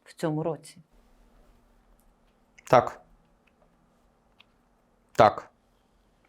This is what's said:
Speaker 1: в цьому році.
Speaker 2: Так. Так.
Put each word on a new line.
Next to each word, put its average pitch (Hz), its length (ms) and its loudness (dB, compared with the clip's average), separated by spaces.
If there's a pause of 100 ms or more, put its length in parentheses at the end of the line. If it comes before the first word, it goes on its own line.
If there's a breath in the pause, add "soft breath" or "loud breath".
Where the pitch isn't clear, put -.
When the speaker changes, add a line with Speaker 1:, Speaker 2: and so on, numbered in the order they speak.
Speaker 1:
в - 100 -20
цьому 156 280 -6
році. 156 340 -10 (1900)
Speaker 2:
Так. - 360 2 (2250)
Так. - 340 4 (800)